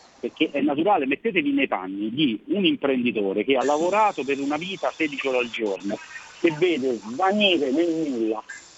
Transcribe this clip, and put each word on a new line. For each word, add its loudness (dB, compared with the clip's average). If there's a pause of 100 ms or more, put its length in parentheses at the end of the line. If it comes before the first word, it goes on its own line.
(200)
perché -2
è -2
naturale, 2
mettetevi 0
nei 2
panni -4
di 0 (100)
un 2
imprenditore 0
che 2
ha 2
lavorato 2
per -2
una -2
vita -4
sedici -2
ore 0
al -2
giorno, -4 (420)
che 2
vede 0
svanire 2
nel 2
nulla -2 (340)